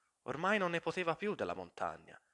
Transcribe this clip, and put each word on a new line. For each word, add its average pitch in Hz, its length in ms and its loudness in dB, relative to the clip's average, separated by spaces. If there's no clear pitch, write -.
Ormai 175 300 2
non 180 140 2
ne 170 80 2
poteva 165 360 0
più 202 200 0
della 95 180 0
montagna, 85 680 -6